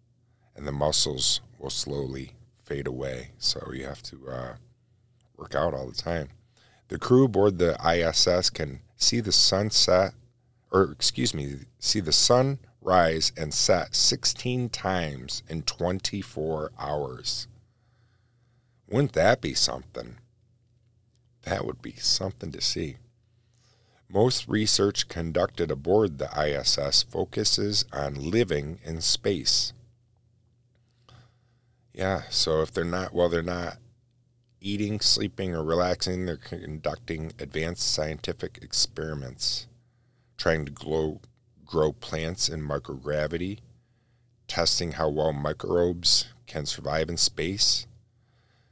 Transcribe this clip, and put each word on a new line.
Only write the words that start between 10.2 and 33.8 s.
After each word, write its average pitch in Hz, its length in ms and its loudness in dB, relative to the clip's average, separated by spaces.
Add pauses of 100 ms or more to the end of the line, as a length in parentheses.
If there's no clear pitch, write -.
or 95 200 4
excuse - 420 0
me, 69 220 -6 (240)
see - 200 0
the 78 140 0
sun 135 460 4 (200)
rise 82 560 4
and 78 160 -4
set - 440 2
sixteen - 720 0
times 80 800 -4
in 80 140 -6
twenty-four 82 1120 -4
hours. 69 680 -6 (1400)
Wouldn't 131 260 0
that 98 280 4
be 69 140 -4
something? 62 600 -4 (1200)
That - 240 -4
would - 160 -8
be - 120 -12
something - 580 -4
to - 100 -14
see. 82 360 -4 (1120)
Most 110 400 2
research 104 600 2
conducted 82 640 -2
aboard 82 480 2
the 67 180 -6
I 76 140 0
S 69 260 0
S 71 240 2
focuses - 920 -2
on 71 380 -4
living 85 540 0
in 80 180 -8
space. - 720 0 (2250)
Yeah, 92 380 -2
so 78 320 2
if 80 100 -2
they're 85 140 -2
not, 90 280 -4
well, 87 160 4
they're 85 120 2
not 87 360 -4 (880)